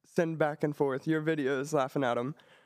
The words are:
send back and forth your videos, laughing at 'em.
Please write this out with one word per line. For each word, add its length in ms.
send 340
back 240
and 120
forth 320
your 140
videos, 500
laughing 320
at 140
'em. 160